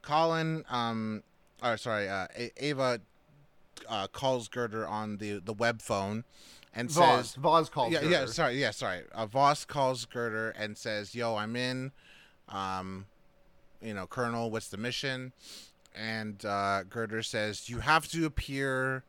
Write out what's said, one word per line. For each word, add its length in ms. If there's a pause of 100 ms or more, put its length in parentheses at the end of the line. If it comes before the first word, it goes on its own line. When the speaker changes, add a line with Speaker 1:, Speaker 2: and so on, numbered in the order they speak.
Speaker 1:
Colin, 640
um, 540 (420)
or 140
sorry, 320
uh, 160 (100)
A-, 220
Ava, 440 (840)
uh, 200
calls 400
Girder 400
on 300
the, 200
the 160
web 260
phone 440 (500)
and 160
Speaker 2:
Voss. 440
Speaker 1:
says 20
Speaker 2:
Voss 340
calls 240
Speaker 1:
Yeah, 80
yeah, 80 (120)
Speaker 2:
Girder. 100
Speaker 1:
sorry, 280
yeah, 120
sorry. 300 (100)
Uh, 160
Voss 360
calls 420
Girder 520
and 180
says, 380
"Yo, 220
I'm 200
in. 360 (580)
Um, 560 (760)
you 140
know, 140
Colonel, 420
what's 200
the 80
mission?" 560 (600)
And, 500
uh, 440
Girder 320
says, 480
"You 120
have 260
to 180
appear 840